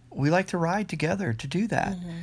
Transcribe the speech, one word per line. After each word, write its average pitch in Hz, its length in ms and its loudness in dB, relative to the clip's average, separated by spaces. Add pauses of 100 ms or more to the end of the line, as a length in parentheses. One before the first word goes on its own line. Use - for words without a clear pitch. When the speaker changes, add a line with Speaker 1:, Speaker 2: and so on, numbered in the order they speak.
(100)
Speaker 1:
we 139 180 0
like 185 200 4
to 185 100 -2
ride 175 300 0
together 165 440 0
to 113 140 -4
do 180 220 0
that, - 280 0
Speaker 2:
Mm-hmm. 175 140 -8 (120)